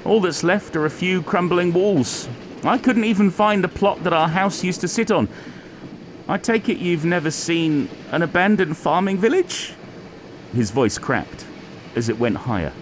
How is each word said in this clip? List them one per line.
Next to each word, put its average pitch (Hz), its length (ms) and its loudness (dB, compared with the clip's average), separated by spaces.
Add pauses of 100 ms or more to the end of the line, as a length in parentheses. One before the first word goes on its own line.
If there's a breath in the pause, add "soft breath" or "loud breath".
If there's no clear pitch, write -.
All 214 160 4
that's 170 240 0
left 190 320 0
are 156 100 2
a 147 40 2
few 180 320 0
crumbling 175 500 2
walls. 180 560 2 (360)
I 214 140 2
couldn't 226 260 2
even 208 260 4
find 208 340 4
the 175 40 2
plot 196 360 0
that 175 80 2
our 165 160 4
house 190 360 0
used 180 180 -2
to 175 60 -2
sit 220 220 0
on. 147 180 4 (1000 loud breath)
I 196 100 0
take 226 300 2
it 190 100 4
you've 170 260 0
never 170 260 2
seen 160 580 0 (240)
an 160 100 0
abandoned 180 540 2
farming 185 420 0
village? 311 540 0 (840)
His 113 160 0
voice 113 280 2
cracked - 460 -4 (520)
as 117 120 0
it 113 120 -2
went 113 160 2
higher. 90 460 -4